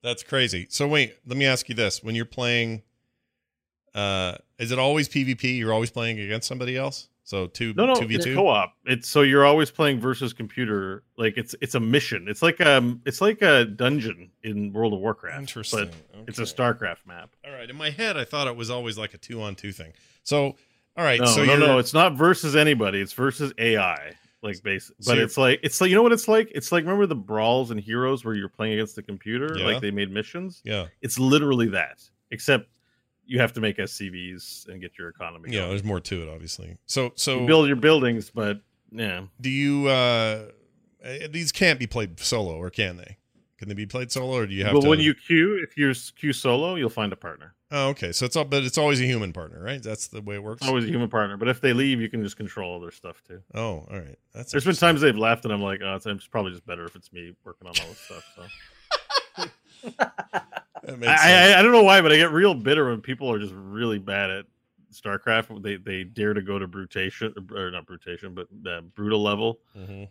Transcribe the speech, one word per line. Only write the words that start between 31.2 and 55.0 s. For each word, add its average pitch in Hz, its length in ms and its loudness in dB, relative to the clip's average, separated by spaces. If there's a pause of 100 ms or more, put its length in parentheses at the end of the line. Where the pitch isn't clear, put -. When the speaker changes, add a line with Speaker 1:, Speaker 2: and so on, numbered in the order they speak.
Speaker 2:
that, 87 320 -4 (300)
except 120 360 0 (580)
you 127 140 -4
have 117 140 2
to 117 80 -8
make 107 180 -2
S 95 140 -6
C 98 160 -10
Vs 90 600 -16
and 90 120 -16
get 90 160 -18
your 87 100 -14
economy 85 420 -16
Speaker 1:
Yeah, 113 120 -4
Speaker 2:
going. 90 80 -6
Speaker 1:
there's 98 160 -6
more 95 160 -4
to 87 220 -8
it, 80 40 -12
obviously. 85 500 -14 (100)
So, 127 280 -4
so 131 240 -2
Speaker 2:
You 123 80 0
build 156 200 8
your 139 100 2
buildings, 123 520 2
but, 104 300 -4 (320)
yeah. 98 360 -8 (120)
Speaker 1:
do 131 100 -8
you, 143 380 0
uh, 113 600 0 (540)
eh, 143 300 -12
these 160 220 -6
can't 160 260 2
be 123 80 -4
played 101 320 -6
solo, 95 380 -4
or 90 120 -8
can 90 280 -4
they? 92 220 -20 (380)
Can 104 120 -14
they 101 60 -8
be 104 100 -8
played 123 260 -8
solo, 131 280 -4
or 110 60 -2
do 98 80 -8
you 95 120 -2
have 104 80 2
Speaker 2:
But 143 80 8
Speaker 1:
to 143 80 6
Speaker 2:
when 156 100 6
you 151 140 2
queue, 170 500 0
if - 140 -14
you 143 140 2
s-, - 200 -8
queue 147 220 -4
solo, 143 420 0
you'll 131 140 -2
find 104 240 -4
a - 20 -10
partner. 78 400 -18 (160)
Speaker 1:
Oh, 139 200 -2
okay. 92 200 -8
So 123 140 -4
it's 123 100 -4
all, 156 80 0
but 139 220 -2
it's 127 120 -2
always 147 220 2
a 127 60 0
human 113 260 -2
partner, 80 320 -14
right? 127 180 -10
That's 110 260 -10
the 110 140 -14
way 104 140 -10
it 101 80 -12
works? 110 180 -12
Speaker 2:
It's 135 60 -4
always 127 160 0
a 110 60 -4
human 120 200 -2
partner, 101 280 -2
but 113 100 -2
if 123 140 0
they 131 100 2
leave, 131 300 0
you 110 80 -6
can 117 140 -6
just 101 120 -8
control 90 460 -10
their 85 100 -14
stuff, - 340 -20
too. 90 160 -20 (140)
Speaker 1:
Oh, 107 340 -8
all 98 100 -12
right. 73 180 -18 (160)
That's - 180 -16
Speaker 2:
There's 139 140 -2
been 185 60 2
Speaker 1:
interesting. 170 140 2
Speaker 2:
times 165 160 6